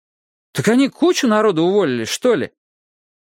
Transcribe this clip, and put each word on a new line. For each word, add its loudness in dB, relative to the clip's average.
«Так -2
они 2
кучу 0
народу 0
уволили, 0
что -2
ли?» -4